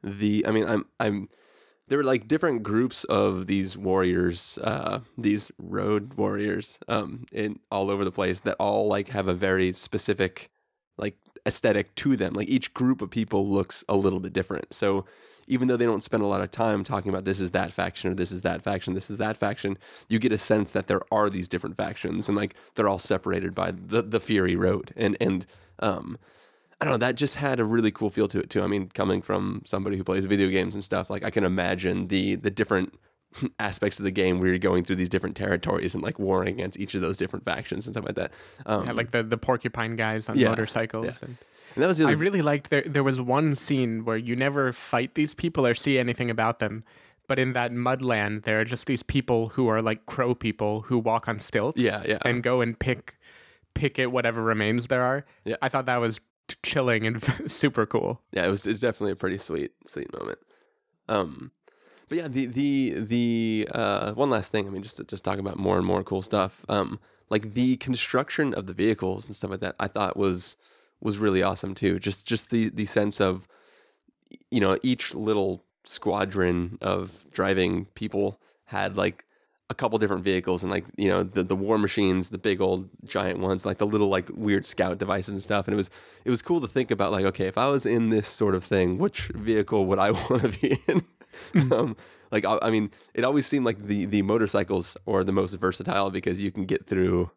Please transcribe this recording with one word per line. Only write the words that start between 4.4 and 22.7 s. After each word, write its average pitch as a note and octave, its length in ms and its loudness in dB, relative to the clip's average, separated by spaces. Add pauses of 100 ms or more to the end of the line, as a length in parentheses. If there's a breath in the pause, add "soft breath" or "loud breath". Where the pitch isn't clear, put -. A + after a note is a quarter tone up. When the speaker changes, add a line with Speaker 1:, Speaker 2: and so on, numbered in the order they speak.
Speaker 1:
uh, G#2+ 380 -2 (180)
these G#2 400 0
road G#2 580 -2
warriors, G2+ 640 -2 (100)
um, A2+ 420 -4
in, G#2+ 280 -4 (120)
all G2 180 0
over G2+ 140 0
the F#2 80 0
place F#2 300 -2
that - 180 -2
all, G#2 280 2
like, G2+ 220 0
have G2 180 -2
a F2+ 60 2
very F#2 400 2
specific, - 760 -4 (480)
like, G#2 180 -6 (300)
aesthetic G#2+ 500 0
to C3+ 220 2
them. F2+ 160 -2
Like, G2+ 160 -4
each B2+ 240 0
group B2+ 280 0
of F#2+ 80 -6
people G#2 380 0
looks G2 400 0
a G2+ 80 2
little F#2+ 240 2
bit E2+ 140 -8
different. - 400 -4
So G2 320 0 (420 loud breath)
even B2+ 220 2
though B2 80 2
they A#2+ 80 2
don't G#2+ 180 2
spend A2 180 0
a G2+ 60 0
lot F#2+ 140 0
of - 100 -4
time G#2+ 320 2
talking G2+ 240 -2
about, F#2+ 160 -2
"This F#2+ 160 0
is F2+ 120 -2
that F#2 200 0
faction," F#2 400 -2
or F#2+ 40 0
this F2+ 180 -2
is F2+ 80 -8
that E2+ 220 -2
faction, F#2+ 320 -4
this F#2+ 140 -6
is G#2 80 -8
that A2 200 -2
faction, G2+ 400 -2 (320 loud breath)
you A2 100 2
get A#2 140 2
a G#2 40 0
sense G#2+ 340 2
that G2 160 -2
there G2+ 120 2 (100)
are G#2+ 200 4
these F#2 180 -4
different F2+ 300 -6
factions G2 500 -4
and, G2+ 80 2
like, G2+ 180 -2 (220 loud breath)